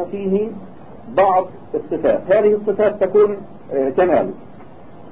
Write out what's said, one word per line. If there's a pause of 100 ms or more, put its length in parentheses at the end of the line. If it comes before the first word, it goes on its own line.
(100)
فيه (680)
بعض (280)
الصفات.
هذه
الصفات
تكون، (360)
آه،
كمال. (800)